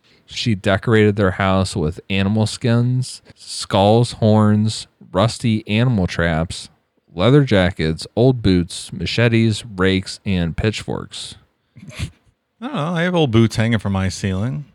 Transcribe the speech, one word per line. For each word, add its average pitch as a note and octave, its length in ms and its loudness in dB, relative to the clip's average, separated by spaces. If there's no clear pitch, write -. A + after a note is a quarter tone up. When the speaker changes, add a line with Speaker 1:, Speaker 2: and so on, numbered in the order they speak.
Speaker 1:
She - 300 -4
decorated G#2 600 2
their G2 160 2
house F#2+ 440 0
with D#2 320 -4
animal G2 380 0
skins, B2 720 -2
skulls, G#2+ 800 2
horns, G#2+ 760 2
rusty A2 560 0
animal G#2+ 380 2
traps, E2+ 600 -4
leather B2 300 4
jackets, F2+ 720 0
old B2 280 2
boots, F2+ 500 0
machetes, A2+ 720 0
rakes, F#2+ 580 -2
and F2 320 -2
pitchforks. - 760 -6
Speaker 2:
I A#3 60 -10
don't D4+ 60 -10
know. E3+ 200 -4
I E3 80 -2
have F3+ 140 0
old D3 160 0
boots A2+ 240 4
hanging A2+ 240 0
from G2 140 -4
my F#2+ 140 0
ceiling. G#2+ 680 -4